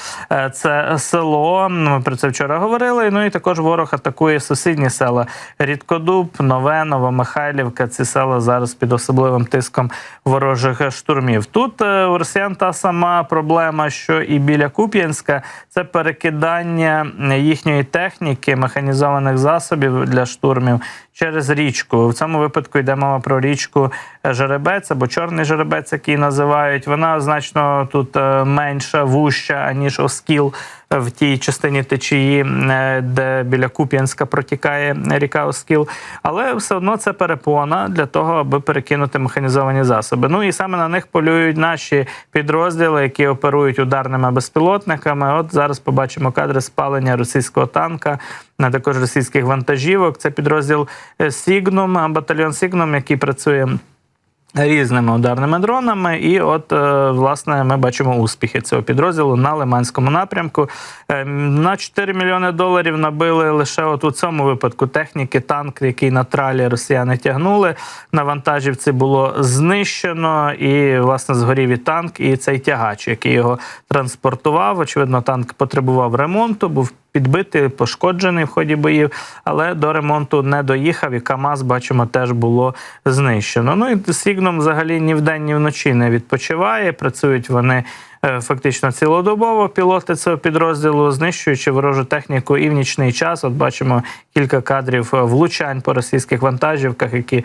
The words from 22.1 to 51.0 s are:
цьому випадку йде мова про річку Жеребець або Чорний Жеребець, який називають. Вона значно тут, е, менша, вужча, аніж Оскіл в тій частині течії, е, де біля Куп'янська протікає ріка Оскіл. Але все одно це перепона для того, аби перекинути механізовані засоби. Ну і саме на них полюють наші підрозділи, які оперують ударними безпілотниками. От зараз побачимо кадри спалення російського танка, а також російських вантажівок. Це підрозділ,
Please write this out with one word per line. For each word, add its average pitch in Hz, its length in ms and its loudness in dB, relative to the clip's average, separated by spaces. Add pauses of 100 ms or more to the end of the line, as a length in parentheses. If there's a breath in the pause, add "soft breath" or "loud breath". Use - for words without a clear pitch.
цьому 160 240 -2
випадку 151 400 -2
йде 135 180 0
мова 139 240 0
про 131 200 0
річку 139 520 0 (320 loud breath)
Жеребець 143 640 -2
або 127 160 0
Чорний 170 380 -2
Жеребець, 156 480 -2
який 147 240 -2
називають. 143 680 2
Вона 156 340 0
значно 143 720 0
тут, 139 240 -2
е, 135 280 2
менша, 143 600 0
вужча, 143 500 0
аніж 139 460 -2
Оскіл 143 520 0 (380 loud breath)
в 123 200 -2
тій 139 280 0
частині 139 440 -2
течії, 139 580 0
е, 131 600 0
де 131 420 0
біля 127 260 0
Куп'янська 135 580 0
протікає 143 680 -2 (140)
ріка 143 360 0
Оскіл. 151 420 0 (340 loud breath)
Але 240 320 -2
все 202 200 -4
одно 190 220 0
це 202 160 -2
перепона 156 760 0
для 165 180 0
того, 160 280 0
аби 139 260 0
перекинути 143 580 -2
механізовані 135 640 0
засоби. 123 440 2
Ну 190 140 2
і 190 100 0
саме 185 260 -4
на 165 100 0
них 175 180 -2
полюють 160 500 2
наші 156 500 0 (260 loud breath)
підрозділи, 160 680 2
які 139 240 0
оперують 139 520 2
ударними 131 520 0
безпілотниками. 151 1040 0
От 165 200 -2
зараз 143 240 0
побачимо 131 540 -2
кадри 143 280 0
спалення 135 560 0
російського 127 500 -2
танка, 151 520 -2 (400 loud breath)
а 131 120 0
також 131 300 0
російських 127 440 0
вантажівок. 143 720 0
Це 147 120 -2
підрозділ, 147 580 0 (320 loud breath)